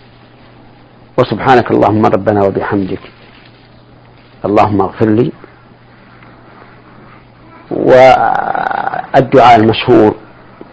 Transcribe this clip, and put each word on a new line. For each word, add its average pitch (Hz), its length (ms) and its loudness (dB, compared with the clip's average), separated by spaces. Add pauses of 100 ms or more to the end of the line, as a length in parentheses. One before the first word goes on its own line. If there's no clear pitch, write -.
(1200)
وسبحانك 123 520 -2
اللهم 110 360 0
ربنا 104 380 -2
وبحمدك 98 560 -6 (1400)
اللهم 101 360 -2
اغفر 98 260 -4
لي، 110 260 -2 (2500)
والدعاء - 1900 2
المشهور: 110 540 2 (580)